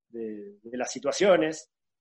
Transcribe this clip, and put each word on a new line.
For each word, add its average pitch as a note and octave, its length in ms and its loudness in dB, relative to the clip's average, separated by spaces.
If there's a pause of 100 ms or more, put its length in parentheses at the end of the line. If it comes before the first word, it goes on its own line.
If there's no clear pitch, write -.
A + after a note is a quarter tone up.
de, G#2+ 540 -10
de A#2 140 -12
las B2 160 -4
situaciones, D#3 800 2 (280)